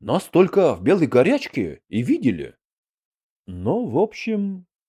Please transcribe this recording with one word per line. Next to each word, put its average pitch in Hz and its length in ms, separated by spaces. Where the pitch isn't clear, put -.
нас 135 240
только 185 500
в 85 80
белой 160 240
горячке 123 840
и 110 140
видели». 123 540
Но, 101 380
в 131 140
общем, 202 680